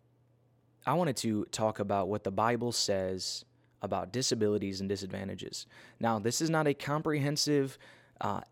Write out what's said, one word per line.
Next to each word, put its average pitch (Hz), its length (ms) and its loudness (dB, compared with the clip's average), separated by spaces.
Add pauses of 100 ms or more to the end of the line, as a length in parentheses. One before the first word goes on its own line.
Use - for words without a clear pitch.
(880)
I 131 80 2
wanted 160 220 2
to 107 300 0
talk 110 340 0
about 101 260 2
what 104 160 -2
the 101 80 -2
Bible 113 400 2
says 95 760 -2 (380)
about 95 300 -4
disabilities 104 680 2
and 98 100 -4
disadvantages. 98 760 -6 (320)
Now, 113 220 2
this 113 200 0
is 160 100 0
not 156 180 4
a 143 40 4
comprehensive, 147 1040 0 (420)
uh, 101 320 -2